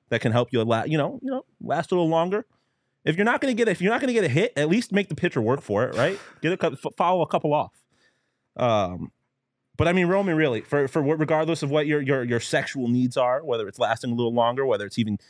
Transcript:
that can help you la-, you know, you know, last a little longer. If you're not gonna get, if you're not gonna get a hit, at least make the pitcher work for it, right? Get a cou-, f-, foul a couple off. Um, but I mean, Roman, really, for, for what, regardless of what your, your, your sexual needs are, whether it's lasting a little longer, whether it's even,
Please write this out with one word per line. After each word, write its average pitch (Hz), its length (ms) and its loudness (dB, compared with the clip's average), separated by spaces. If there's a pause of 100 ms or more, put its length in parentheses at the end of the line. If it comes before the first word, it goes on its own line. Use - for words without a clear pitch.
(100)
that 117 100 0
can 123 120 0
help 123 200 2
you 117 100 2
la-, 113 220 0
you 156 140 -2
know, 135 240 -4
you 262 80 -6
know, 262 140 -6 (160)
last 156 300 -4
a 185 40 -2
little 175 140 2
longer. 175 360 0 (600)
If 156 120 -6
you're 202 80 2
not 247 160 0
gonna 262 140 0
get, 220 140 0
if 175 120 0
you're 185 120 2
not 254 80 0
gonna 254 120 0
get 220 120 2
a 156 40 2
hit, 147 280 2
at 151 120 0
least 220 240 0
make 196 160 0
the 156 60 -6
pitcher 147 260 -2
work 117 220 0
for 107 220 0
it, - 120 -6
right? 165 220 0 (240)
Get 160 100 0
a 185 40 -4
cou-, 175 160 -2
f-, - 240 -10
foul 180 260 2
a 147 40 -2
couple 156 280 0
off. 143 180 -2 (840)
Um, 95 560 0 (640)
but 151 100 2
I 170 60 2
mean, 180 160 2
Roman, 190 280 0
really, 135 260 2
for, 143 260 0
for - 140 -2
what, 156 180 0
regardless 156 420 0
of 143 80 -4
what 151 160 2
your, 151 140 0
your, 135 240 0
your 117 160 0
sexual 131 480 -2
needs 123 280 2
are, 131 280 2
whether 117 240 -2
it's - 100 -16
lasting 117 320 -2
a 117 40 -2
little 117 200 0
longer, 120 320 2
whether 104 180 0
it's 98 140 -10
even, 107 200 0 (120)